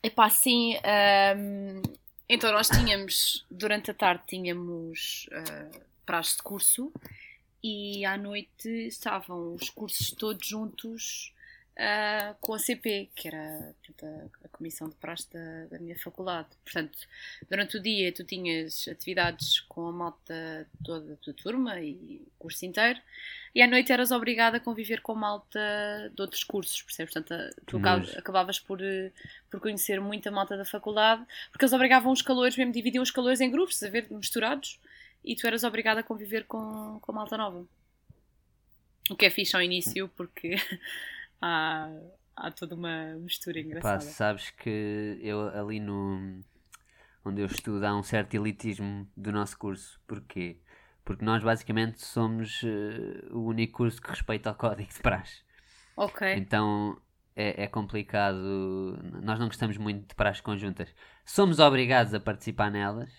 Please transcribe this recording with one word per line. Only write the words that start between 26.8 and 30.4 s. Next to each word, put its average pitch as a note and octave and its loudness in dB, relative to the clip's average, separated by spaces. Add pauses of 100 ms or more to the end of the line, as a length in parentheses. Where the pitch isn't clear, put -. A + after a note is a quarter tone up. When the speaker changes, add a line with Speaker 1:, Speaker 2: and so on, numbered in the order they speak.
Speaker 1:
percebes? - -8
Portanto, E3 -6
a, - -6 (160)
tu - -4
Speaker 2:
Que F#3 4
Speaker 1:
acab-, F#3 6
Speaker 2:
nojo. - -10
Speaker 1:
acabavas F#3+ 0
por, F#3+ -8
eh, F#3+ -4 (380)
por G3 -10
conhecer G#3 0
muita G3+ -4
malta G3 0